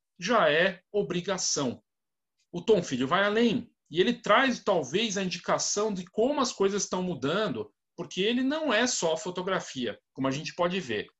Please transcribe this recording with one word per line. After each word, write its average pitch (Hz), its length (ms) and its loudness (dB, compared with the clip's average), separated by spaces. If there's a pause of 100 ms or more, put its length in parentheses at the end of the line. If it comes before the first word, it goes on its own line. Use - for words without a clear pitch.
(200)
já 180 320 4
é 180 300 2 (100)
obrigação. 175 920 -2 (720)
O 175 100 -6
Tom 208 220 4
Filho 131 240 -2
vai 180 160 2
além, 214 480 0 (180)
e 160 120 0
ele 240 120 4
traz, 233 480 4
talvez, 185 560 0
a 196 60 -2
indicação 180 680 -2
de 180 120 -8
como 277 360 0
as 233 100 0
coisas 196 320 0
estão 185 180 -4
mudando, 160 680 -2 (240)
porque 170 260 -6
ele 240 220 0
não 285 300 0
é 226 140 4
só 165 280 0
fotografia, 165 800 -6 (140)
como 135 160 -4
a 135 40 0
gente 151 220 -6
pode 180 280 0
ver. 107 260 -6 (120)